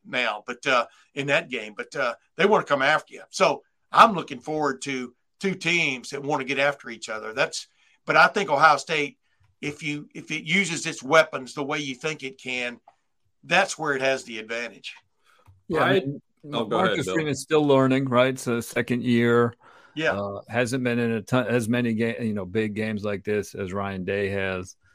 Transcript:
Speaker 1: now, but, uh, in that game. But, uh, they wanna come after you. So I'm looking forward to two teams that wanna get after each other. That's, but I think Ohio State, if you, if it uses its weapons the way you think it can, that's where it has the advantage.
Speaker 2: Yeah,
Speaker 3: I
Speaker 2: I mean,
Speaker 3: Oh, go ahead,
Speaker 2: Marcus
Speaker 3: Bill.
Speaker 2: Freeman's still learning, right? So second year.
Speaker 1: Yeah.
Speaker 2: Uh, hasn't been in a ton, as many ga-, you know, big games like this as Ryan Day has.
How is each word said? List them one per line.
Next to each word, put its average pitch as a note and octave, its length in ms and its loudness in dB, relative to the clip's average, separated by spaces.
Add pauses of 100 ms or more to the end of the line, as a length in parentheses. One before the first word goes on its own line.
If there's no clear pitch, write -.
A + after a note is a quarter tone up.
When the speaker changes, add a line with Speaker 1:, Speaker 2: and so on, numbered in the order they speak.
Speaker 1:
now, A2+ 420 -2
but, B2 200 -8
uh, B2+ 200 4 (280)
in C#3 140 -6
that D3+ 220 0
game. G#2+ 260 -8
But, - 180 -12
uh, C3+ 200 -4 (220)
they F3 100 4
wanna G#3 180 4
come C#3 180 0
after D3+ 320 0
you. - 160 -18
So - 320 2 (300)
I'm G3+ 220 8
looking C3+ 260 -8
forward D3 420 -4
to B2+ 320 -6 (240)
two F#3+ 160 -2
teams D#3+ 560 -2
that C#3 120 -8
wanna C#3 220 -2
get C3 140 -4
after C#3+ 320 0
each A2 180 -12
other. A2 240 -8
That's, C#3 360 -4 (380)
but D3+ 100 2
I E3 100 8
think F3+ 240 0
Ohio D3 280 6
State, D3 400 -4 (420)
if D3 240 -10
you, D3 300 -8
if D#3+ 180 -14
it D3+ 120 -6
uses E3 420 -2
its D3+ 160 -8
weapons C#3 520 2
the D3 80 -4
way D3 160 -4
you C#3 160 -6
think D#3 300 -6
it C3+ 160 -14
can, B2 400 -8 (640)
that's F3+ 340 0
where D3+ 160 -2
it B2+ 80 -4
has C3+ 220 0
the A#2 140 -12
advantage. A2+ 560 -10 (720)
Speaker 2:
Yeah, D#3 160 2
Speaker 3:
I E3 40 4
Speaker 2:
I F#3 120 4
mean, C#3+ 200 -6 (320)
Speaker 3:
Oh, A#2 140 -2
go A2+ 100 0
ahead, F#3 120 4
Speaker 2:
Marcus C3+ 180 -2
Speaker 3:
Bill. - 80 -2
Speaker 2:
Freeman's D3+ 260 -2
still D3+ 260 2
learning, C3+ 440 4
right? B2+ 280 4
So A#2 220 -2
second A#2+ 420 -2
year. A#2+ 520 4 (400)
Speaker 1:
Yeah. D#3 180 0
Speaker 2:
Uh, G2+ 340 -6
hasn't B2 380 -2
been A#2+ 140 0
in A#2 140 0
a A2 100 -2
ton, B2+ 240 0
as A2+ 240 0
many A#2+ 240 0
ga-, A#2 280 -2
you A2 120 -2
know, G2+ 100 -6
big G#2+ 300 -2
games G#2+ 280 -4
like G#2 220 -6
this G#2 300 -2
as F#2+ 180 -6
Ryan G2 320 -6
Day G2 240 -2
has. F#2+ 480 -4 (180)